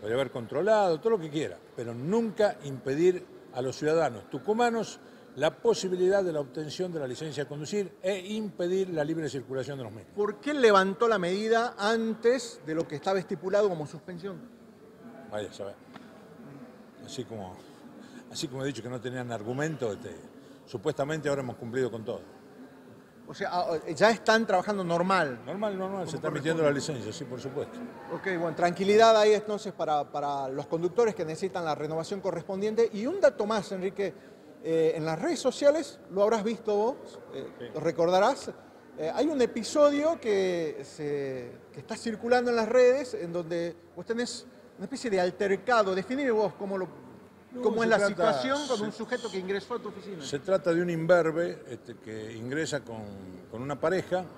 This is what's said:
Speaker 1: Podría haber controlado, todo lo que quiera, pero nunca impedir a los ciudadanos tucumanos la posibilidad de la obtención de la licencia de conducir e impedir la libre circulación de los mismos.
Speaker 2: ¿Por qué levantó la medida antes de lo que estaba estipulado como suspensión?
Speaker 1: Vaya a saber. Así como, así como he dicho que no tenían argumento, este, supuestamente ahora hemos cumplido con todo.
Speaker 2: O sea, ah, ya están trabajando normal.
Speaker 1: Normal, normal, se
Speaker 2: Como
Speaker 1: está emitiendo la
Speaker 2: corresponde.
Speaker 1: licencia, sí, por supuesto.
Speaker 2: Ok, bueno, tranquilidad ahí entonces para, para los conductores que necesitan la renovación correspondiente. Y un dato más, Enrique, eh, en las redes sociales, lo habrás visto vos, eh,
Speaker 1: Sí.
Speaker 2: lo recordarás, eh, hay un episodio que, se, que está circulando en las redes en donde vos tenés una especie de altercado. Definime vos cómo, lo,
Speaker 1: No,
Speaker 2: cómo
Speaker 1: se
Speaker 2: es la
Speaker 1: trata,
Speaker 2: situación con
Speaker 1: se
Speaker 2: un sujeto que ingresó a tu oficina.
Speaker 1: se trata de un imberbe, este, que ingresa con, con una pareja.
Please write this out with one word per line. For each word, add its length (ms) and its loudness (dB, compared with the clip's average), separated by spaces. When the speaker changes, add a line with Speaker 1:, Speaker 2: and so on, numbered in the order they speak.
Speaker 1:
Podría 140 -4
haber 160 0
controlado, 680 2
todo 100 2
lo 80 2
que 120 -6
quiera, 280 -4
pero 180 -6
nunca 680 0
impedir 640 0
a 60 -6
los 160 -2
ciudadanos 540 0
tucumanos 720 0
la 180 2
posibilidad 680 2
de 80 -2
la 80 -2
obtención 520 -6
de 60 -4
la 80 -4
licencia 380 -6
de 40 -14
conducir 440 -4
e 160 0
impedir 720 -2
la 140 0
libre 240 -2
circulación 500 -6
de 60 -8
los 80 -10
mismos. 240 -16
Speaker 2:
¿Por 240 0
qué 120 -4
levantó 540 6
la 120 4
medida 600 2
antes 880 0
de 80 -4
lo 140 -2
que 80 -8
estaba 240 0
estipulado 480 0
como 180 -2
suspensión? 540 -12
Speaker 1:
Vaya 180 -6
a 40 -14
saber. 220 -10
Así 160 -10
como, 320 -12
así 160 -8
como 160 -8
he 20 -2
dicho 160 -8
que 60 -10
no 120 -8
tenían 300 -6
argumento, 600 -4
este, 180 -10
supuestamente 640 -4
ahora 140 0
hemos 140 -8
cumplido 320 -2
con 160 -8
todo. 160 -6
Speaker 2:
O 60 -12
sea, 180 -4
ah, 260 0
ya 160 8
están 340 4
trabajando 380 2
normal. 640 2
Speaker 1:
Normal, 320 -4
normal, 280 -4
se 60 -8
Speaker 2:
Como 40 -6
Speaker 1:
está 120 -4
emitiendo 360 0
la 60 8
Speaker 2:
corresponde. 300 -2
Speaker 1:
licencia, 260 -8
sí, 40 -12
por 100 -8
supuesto. 380 -6
Speaker 2:
Ok, 120 -8
bueno, 160 -2
tranquilidad 600 6
ahí 180 6
entonces 380 -4
para, 380 0
para 380 -4
los 180 -6
conductores 480 0
que 100 -4
necesitan 400 -4
la 120 -2
renovación 440 -6
correspondiente. 720 0
Y 140 -4
un 140 -2
dato 260 4
más, 240 -2
Enrique, 440 -4
eh, 320 4
en 80 -4
las 160 -2
redes 180 0
sociales, 600 2
lo 120 2
habrás 200 4
visto 320 -2
vos, 220 2
eh, 140 -8
Speaker 1:
Sí. 60 -10
Speaker 2:
lo 60 -4
recordarás, 720 2
eh, 160 -4
hay 120 2
un 140 0
episodio 800 4
que, 640 0
se, 720 -6
que 100 -16
está 160 -8
circulando 540 0
en 60 2
las 120 2
redes 460 6
en 180 -6
donde 440 -2
vos 120 -12
tenés 400 -4
una 80 -10
especie 240 -6
de 100 2
altercado. 720 2
Definime 380 0
vos 220 2
cómo, 220 -6
lo, 120 -4
Speaker 1:
No, 100 -8
Speaker 2:
cómo 140 2
Speaker 1:
se 80 2
Speaker 2:
es 40 4
la 100 8
Speaker 1:
trata, 100 4
Speaker 2:
situación 580 0
con 120 0
Speaker 1:
se 40 -2
Speaker 2:
un 100 -6
sujeto 380 -6
que 80 -4
ingresó 360 -4
a 40 -4
tu 120 -10
oficina. 340 -12
Speaker 1:
se 160 -4
trata 340 2
de 80 4
un 80 0
imberbe, 800 4
este, 260 -12
que 380 -10
ingresa 480 -4
con, 240 -10
con 100 -8
una 160 -6
pareja. 460 0